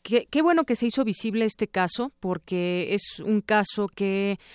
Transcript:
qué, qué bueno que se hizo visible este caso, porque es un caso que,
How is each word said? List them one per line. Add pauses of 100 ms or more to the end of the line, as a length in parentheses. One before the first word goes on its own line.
qué,
qué
bueno
que
se
hizo
visible
este
caso,
porque
es
un
caso
que, (180)